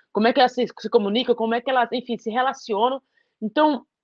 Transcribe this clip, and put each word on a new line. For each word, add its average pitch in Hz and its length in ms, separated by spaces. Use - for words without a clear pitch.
como 214 160
é 247 60
que 277 80
elas 247 100
se, 247 140
se 214 120
comunicam, 233 440
como 226 220
é 240 60
que 240 80
elas, 247 240
enfim, 247 240
se - 120
relacionam. 254 720
Então, 302 440